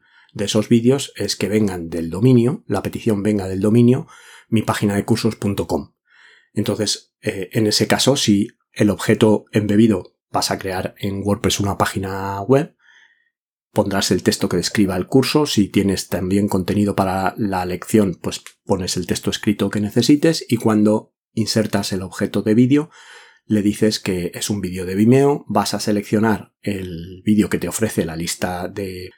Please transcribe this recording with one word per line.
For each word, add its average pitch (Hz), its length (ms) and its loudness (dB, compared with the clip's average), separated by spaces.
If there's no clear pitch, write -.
de 104 120 -6
esos 104 240 0
vídeos 120 480 2
es 101 180 -4
que 98 140 -4
vengan 95 400 -2
del 82 200 -6
dominio, 120 580 2
la 98 140 -4
petición 101 400 -2
venga 98 280 0
del 95 100 -4
dominio 120 480 4
mi 110 140 0
página 104 340 0
de 101 80 0
cursos 110 320 0
punto 98 320 -4
com. 78 260 -4
Entonces, 101 680 -4
eh, 95 320 -6
en 110 140 2
ese 107 200 2
caso, 117 280 2
si 107 340 2
el 107 160 2
objeto 107 640 2
embebido 104 640 2
vas 92 220 -2
a 95 60 -2
crear 92 420 -6
en 98 240 -6
WordPress 101 360 0
una 98 180 -2
página 98 640 -4
web, 131 340 2
pondrás 98 400 -2
el 92 120 0
texto 101 260 -2
que 95 80 -2
describa 92 380 -2
el 90 120 -4
curso. 135 380 2
Si 104 220 2
tienes 98 420 0
también 92 380 0
contenido 101 480 0
para 95 420 -2
la 95 280 -2
lección, 90 500 0
pues - 280 -10
pones 92 320 -4
el 90 100 -4
texto - 220 -4
escrito 101 400 -2
que 104 120 -2
necesites 147 680 2
y 120 100 0
cuando 107 560 2
insertas 104 600 -2
el 95 80 -4
objeto 98 400 -4
de 107 120 2
vídeo, 131 360 4
le 107 160 0
dices 104 380 0
que 90 340 -4
es - 160 -8
un 104 120 -4
vídeo 92 240 -8
de 92 100 -6
Vimeo, 131 520 4
vas 101 260 -2
a 104 60 -4
seleccionar 104 840 -2
el 92 640 -8
vídeo 104 240 4
que - 80 0
te 85 100 -6
ofrece 104 380 -2
la 80 100 -8
lista 90 520 -6
de, 92 500 -10